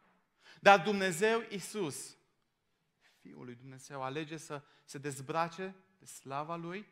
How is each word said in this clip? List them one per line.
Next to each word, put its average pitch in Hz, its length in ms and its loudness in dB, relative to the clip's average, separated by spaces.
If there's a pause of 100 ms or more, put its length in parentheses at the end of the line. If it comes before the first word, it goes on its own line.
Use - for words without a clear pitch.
(600)
Dar 196 220 10
Dumnezeu 202 680 2
Iisus, 185 640 -6 (1040)
Fiul 143 240 -18
lui 123 100 -12
Dumnezeu, 131 480 -14
alege 147 340 -6
să 147 260 -10 (220)
se - 140 -12
dezbrace 165 760 -4 (240)
de - 60 -20
slava 147 520 -8
Lui 170 240 -8 (120)